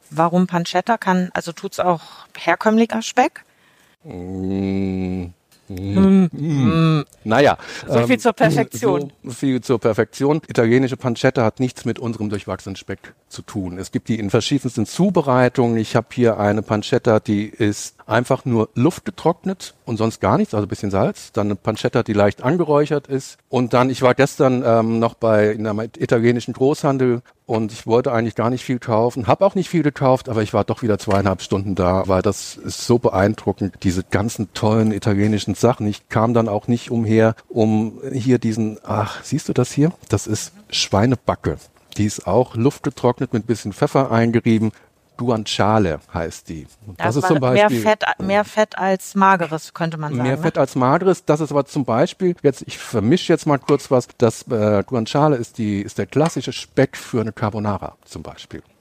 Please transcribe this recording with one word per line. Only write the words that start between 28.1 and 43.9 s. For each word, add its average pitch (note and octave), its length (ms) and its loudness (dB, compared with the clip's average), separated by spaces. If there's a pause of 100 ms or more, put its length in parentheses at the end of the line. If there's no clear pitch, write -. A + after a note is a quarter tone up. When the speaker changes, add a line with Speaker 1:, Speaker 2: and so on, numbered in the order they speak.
Speaker 2:
eigentlich A#2 220 0
gar A2+ 160 0
nicht B2+ 140 -4
viel B2+ 140 -2
kaufen, A#2 480 0
hab C3+ 160 2
auch G3 120 2
nicht F#3 160 -4
viel E3 120 2
gekauft, C3+ 460 2
aber A2 140 -2
ich G#2 120 -2
war G2+ 100 2
doch - 180 -4
wieder G#2+ 160 0
zweieinhalb G2 440 0
Stunden G2 320 -2
da, F#2 320 2
weil F#2+ 160 2
das - 340 -4
ist - 300 -10
so A#2+ 120 4
beeindruckend, G2+ 840 0
diese F#2 200 0
ganzen G2+ 500 -4
tollen A2 400 2
italienischen G#2 640 0
Sachen. A#2 320 0
Ich - 220 -8
kam A#2 260 2
dann A2+ 140 2
auch G#2 200 -2
nicht A#2+ 220 -2
umher, A2 440 2 (140)
um A2 520 0 (120)
hier B2 260 2
diesen, A2 460 -4
ach, G#2+ 380 -4
siehst - 260 -6
du - 40 -4
das - 200 0
hier? D3+ 200 2 (160)
Das - 180 -2
ist - 260 -6 (180)
Schweinebacke. G2+ 880 0 (380)
Die G#2 100 0
ist - 200 -8
auch A2+ 300 0
luftgetrocknet B2+ 800 -2
mit G#2+ 100 -2
ein - 20 -20
bisschen A2 260 -4
Pfeffer C3+ 380 0